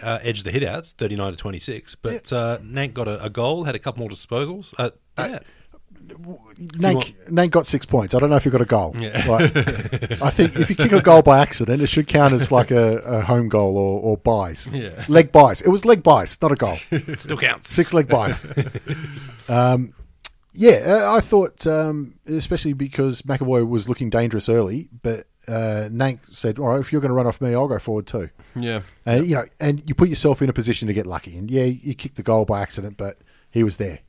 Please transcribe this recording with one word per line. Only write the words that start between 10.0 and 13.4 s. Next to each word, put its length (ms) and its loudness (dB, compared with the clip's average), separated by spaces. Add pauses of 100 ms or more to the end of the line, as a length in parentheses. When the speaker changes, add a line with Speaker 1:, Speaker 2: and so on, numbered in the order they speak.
Speaker 2:
I 80 2
think 280 2
if 120 0
you 60 0
kick 160 2
a 100 6
goal 200 10
by 180 8
accident, 420 0
it 60 0
should 200 0
count 260 4
as, 180 0
like, 200 4
a, 280 4
a 220 -4
home 280 0